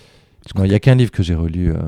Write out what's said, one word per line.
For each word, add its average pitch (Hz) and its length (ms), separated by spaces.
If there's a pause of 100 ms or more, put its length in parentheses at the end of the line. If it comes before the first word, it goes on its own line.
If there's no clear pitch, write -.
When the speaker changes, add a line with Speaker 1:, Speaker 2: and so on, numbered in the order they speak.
(460)
Speaker 1:
Je - 120
Speaker 2:
Non, 95 60
il 98 80
y - 20
a 107 60
qu'un 127 160
livre 123 160
que 98 100
j'ai 85 140
relu, 82 360
euh, 82 160